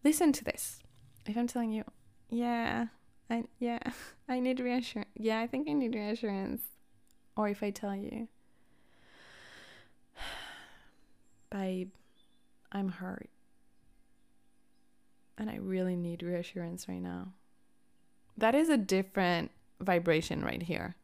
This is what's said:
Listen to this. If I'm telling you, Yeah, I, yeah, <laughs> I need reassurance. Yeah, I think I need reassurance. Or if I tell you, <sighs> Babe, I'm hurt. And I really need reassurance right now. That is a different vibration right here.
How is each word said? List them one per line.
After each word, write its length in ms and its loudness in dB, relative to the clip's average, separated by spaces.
Listen 300 6
to 100 0
this. 360 -6
If 120 -4
I'm 100 2
telling 240 -2
you, 120 -2
Yeah, 580 0
I, 160 -2
yeah, 200 -2
<laughs> 260 -18
I 100 0
need 200 2
reassurance. 560 -2
Yeah, 240 2
I 80 0
think 220 -2
I 40 0
need 220 2
reassurance. 680 -2
Or 120 2
if 160 -2
I 80 0
tell 240 -4
you, 320 -6
<sighs> 1300 -14
Babe, 420 -4
I'm 180 0
hurt. 400 -8
And 120 -2
I 60 -6
really 400 0
need 260 -2
reassurance 680 -4
right 140 -6
now. 280 -6
That 180 4
is 140 8
a 80 8
different 760 2
vibration 640 2
right 180 -2
here. 420 -4